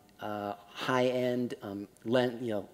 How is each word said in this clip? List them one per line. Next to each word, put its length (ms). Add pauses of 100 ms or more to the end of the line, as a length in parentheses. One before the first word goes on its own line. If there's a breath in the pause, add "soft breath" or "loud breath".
(200)
uh, 340 (140)
high-end, 920
um, 260 (160)
len-, 360
you 120
know, 220